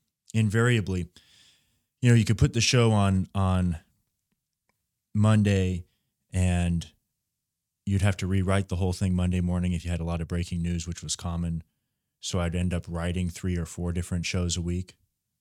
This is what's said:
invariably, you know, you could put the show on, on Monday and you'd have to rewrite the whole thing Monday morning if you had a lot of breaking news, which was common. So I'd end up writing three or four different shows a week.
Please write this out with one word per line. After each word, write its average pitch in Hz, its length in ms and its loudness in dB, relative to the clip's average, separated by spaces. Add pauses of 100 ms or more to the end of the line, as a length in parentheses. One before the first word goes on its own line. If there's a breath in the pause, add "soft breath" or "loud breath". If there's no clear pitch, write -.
(320)
invariably, 107 760 2 (920 soft breath)
you 123 80 4
know, 120 60 8
you 113 100 6
could 110 140 2
put 110 160 4
the 117 80 2
show 117 280 4
on, 98 440 2
on 92 460 0 (1300)
Monday 101 720 4 (480)
and 87 580 0 (960)
you'd 98 160 0
have 98 160 0
to 95 100 -6
rewrite 95 420 0
the 90 80 -4
whole 90 180 -2
thing 92 200 -2
Monday 90 280 0
morning 87 320 -2
if 82 100 -6
you 87 60 -6
had 85 100 -4
a 82 40 -6
lot 85 180 -4
of 80 60 -8
breaking 87 340 -4
news, 85 240 -4
which 87 160 -10
was 76 140 -8
common. 85 460 -6 (580)
So - 200 -4
I'd 85 160 -2
end 90 160 -2
up 87 160 -6
writing 87 400 -4
three 90 260 -4
or 85 120 -4
four 87 260 -6
different 87 320 -4
shows 87 320 -2
a 90 60 -6
week. 87 320 -6 (460)